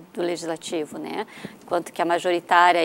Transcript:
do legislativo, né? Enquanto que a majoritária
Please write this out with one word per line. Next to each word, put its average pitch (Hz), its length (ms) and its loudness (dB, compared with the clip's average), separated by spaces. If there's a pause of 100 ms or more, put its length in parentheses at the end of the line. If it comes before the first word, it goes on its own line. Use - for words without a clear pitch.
(140)
do - 80 -6
legislativo, 165 800 -6
né? 160 260 -8 (380)
Enquanto - 280 -4
que - 80 -6
a 175 60 0
majoritária 175 800 4